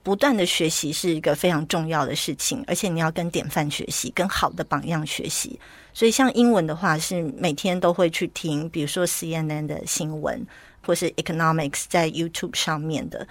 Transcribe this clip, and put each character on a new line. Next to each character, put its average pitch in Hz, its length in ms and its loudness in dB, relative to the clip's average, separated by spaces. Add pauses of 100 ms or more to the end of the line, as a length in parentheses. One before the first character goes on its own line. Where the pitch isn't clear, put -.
不 196 140 2
断 277 180 4
的 190 120 4
学 170 200 2
习 160 240 0
是 165 240 0
一 156 60 -4
个 151 140 4
非 180 160 2
常 156 180 0
重 165 180 0
要 156 200 0
的 147 100 -4
事 - 200 -4
情， - 300 -4
而 - 80 0
且 190 140 -2
你 165 100 0
要 160 140 2
跟 170 180 -2
典 170 200 -2
范 147 200 0
学 - 180 -6
习， - 260 -4
跟 180 120 2
好 196 220 0
的 170 160 -4
榜 143 220 -4
样 156 200 -2
学 - 220 -6
习。 - 320 -6 (320)
所 - 140 2
以 226 60 6
像 262 220 4
英 240 180 6
文 185 120 6
的 156 120 -2
话， 165 200 2
是 170 240 -2 (160)
每 175 160 0
天 180 260 -2
都 175 140 4
会 175 160 4
去 160 200 -2
听， 151 420 -4
比 165 120 -2
如 143 40 0
说 180 180 0
C 165 300 -2
N 160 160 -2
N 151 160 -4
的 151 180 -6
新 156 380 -4
闻， 139 240 -4 (400)
或 170 80 4
是 170 180 -2
Economics 160 760 0
在 170 240 2
YouTube 170 440 -4
上 156 240 -2
面 156 300 -4
的。 - 200 -10